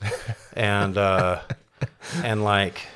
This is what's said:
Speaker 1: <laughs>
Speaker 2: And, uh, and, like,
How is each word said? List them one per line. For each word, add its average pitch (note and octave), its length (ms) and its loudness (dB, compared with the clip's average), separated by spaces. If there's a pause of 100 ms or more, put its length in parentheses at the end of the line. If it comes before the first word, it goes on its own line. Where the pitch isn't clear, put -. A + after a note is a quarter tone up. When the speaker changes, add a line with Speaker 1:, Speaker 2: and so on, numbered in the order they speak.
(280)
Speaker 1:
<laughs> - 260 -10
Speaker 2:
And, G2+ 420 2
uh, F#2 440 2 (800)
and, A2 220 0
like, G2 360 2 (160)